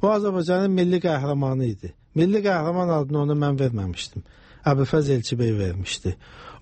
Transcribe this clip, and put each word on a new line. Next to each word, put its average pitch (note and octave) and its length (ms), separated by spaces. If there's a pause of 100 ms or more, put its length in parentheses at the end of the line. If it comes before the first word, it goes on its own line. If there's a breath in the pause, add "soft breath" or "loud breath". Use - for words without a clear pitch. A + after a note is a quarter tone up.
O G3+ 100
Azərbaycanın F#3+ 600
milli F3+ 280
qəhrəmanı C#3 720
idi. F#2+ 220 (220)
Milli G3 280
qəhrəman F3 480
adını D3 320
ona D3 160
mən C#3+ 200
verməmişdim. G2+ 640 (440 soft breath)
Əbülfəz C#3 440
Elçibəy A#2+ 460
vermişdi. F#2+ 580 (460 loud breath)